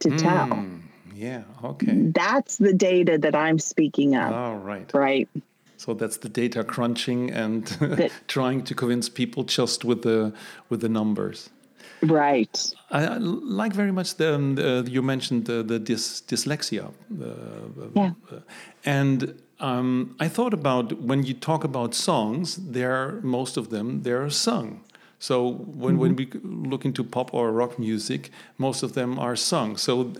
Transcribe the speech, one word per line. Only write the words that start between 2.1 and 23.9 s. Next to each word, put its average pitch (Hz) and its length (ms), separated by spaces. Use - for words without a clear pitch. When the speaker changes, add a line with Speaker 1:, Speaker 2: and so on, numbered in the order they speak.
Speaker 1:
That's 208 440
the 202 160
data 180 440
that 151 180
I'm 160 220
speaking 143 580
of. 123 160
Speaker 2:
All 117 260
right. 101 360
Speaker 1:
Right. 135 340
Speaker 2:
So - 160
that's 107 240
the - 120
data 117 340
crunching 123 680
and 113 340
<laughs> - 140
Speaker 1:
That 147 320
Speaker 2:
trying 131 380
to 135 100
convince 120 340
people 123 340
just - 400
with 120 200
the, 110 300
with 113 120
the 113 80
numbers. 107 600
Speaker 1:
Right. 143 720
Speaker 2:
I, 151 140
I - 120
like 214 560
very 202 180
much 185 240
the, 156 200
um, 139 200
the, 127 320
you 127 140
mentioned 127 440
the, 117 180
the 113 160
dys-, 113 460
dyslexia. 120 600
Uh, 55 720
Speaker 1:
Yeah. 196 160
Speaker 2:
uh, - 80
and, 139 560
um, 127 600
I 156 100
thought 233 240
about 131 480
when 135 220
you 131 100
talk 156 320
about 127 280
songs, 139 640
they're, 131 640
most 127 340
of 110 120
them, 117 340